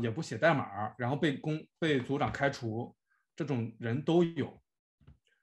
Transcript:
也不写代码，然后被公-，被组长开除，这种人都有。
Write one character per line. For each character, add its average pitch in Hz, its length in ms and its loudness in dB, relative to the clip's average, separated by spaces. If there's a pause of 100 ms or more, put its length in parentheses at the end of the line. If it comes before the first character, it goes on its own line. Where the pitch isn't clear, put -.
也 117 60 0
不 110 120 -6
写 127 160 -6
代 160 160 6
码， 107 440 -2
然 120 120 -2
后 139 60 0
被 143 220 2
公-， 156 280 -4 (140)
被 151 220 2
组 135 180 -2
长 123 100 2
开 139 200 0
除， 117 440 -6 (440)
这 165 80 -4
种 120 340 -2
人 120 240 -2
都 165 200 6
有。 165 380 -4 (800)